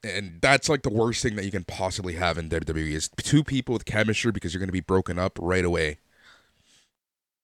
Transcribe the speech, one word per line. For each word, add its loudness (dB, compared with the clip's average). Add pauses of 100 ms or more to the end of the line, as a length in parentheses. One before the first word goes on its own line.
And -6
that's, 4
like, 2
the 0
worst 2
thing 0
that -4
you -4
can -4
possibly -4
have 0
in -6
W -2
W -2
E -2
is -4
two 4
people -2
with -2
chemistry 0
because -4
you're -4
gonna -4
be 0
broken 0
up -2
right 2
away. 0 (1500)